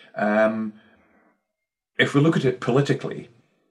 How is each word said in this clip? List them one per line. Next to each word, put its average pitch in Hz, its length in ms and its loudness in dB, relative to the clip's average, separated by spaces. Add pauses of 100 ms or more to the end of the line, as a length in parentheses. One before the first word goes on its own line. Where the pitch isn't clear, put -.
(160)
Um, 110 580 0 (1200)
if 131 160 0
we 143 80 4
look 165 160 2
at 135 80 0
it 123 140 0
politically, - 680 -2 (420)